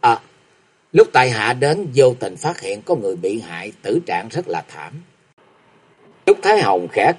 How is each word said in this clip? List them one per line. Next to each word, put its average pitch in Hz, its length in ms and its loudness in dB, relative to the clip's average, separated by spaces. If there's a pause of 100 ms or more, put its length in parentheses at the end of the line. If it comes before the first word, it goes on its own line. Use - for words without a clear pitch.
"À, 117 180 2 (720)
lúc 214 220 6
tại 127 160 4
hạ 113 240 0
đến 151 420 -2
vô 127 240 6
tình 92 160 -8
phát 160 260 -6
hiện 101 200 -8
có 180 140 -2
người 98 200 -4
bị 95 240 -4
hại, 85 320 -12 (100)
tử 104 240 -2
trạng 90 240 -6
rất 151 180 -8
là 80 200 -6
thảm." 76 260 -18 (1300)
Trúc 202 160 4
Thái 208 200 2
Hồng 92 300 0
khẽ 127 280 2